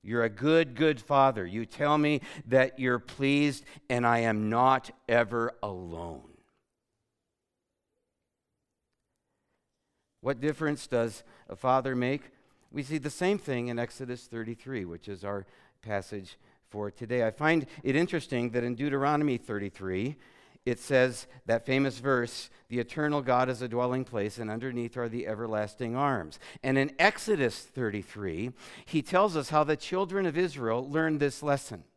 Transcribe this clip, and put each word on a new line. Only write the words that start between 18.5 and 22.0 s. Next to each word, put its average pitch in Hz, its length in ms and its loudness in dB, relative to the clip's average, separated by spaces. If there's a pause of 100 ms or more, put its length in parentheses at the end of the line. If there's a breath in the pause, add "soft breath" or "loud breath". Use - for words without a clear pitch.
that 120 120 0
in 123 120 -2
Deuteronomy 143 640 0
thirty-three, 101 800 -4 (500 loud breath)
it 123 140 -2
says, 127 480 2 (180 loud breath)
that 113 200 0
famous 131 340 0
verse, 120 500 -2 (180 soft breath)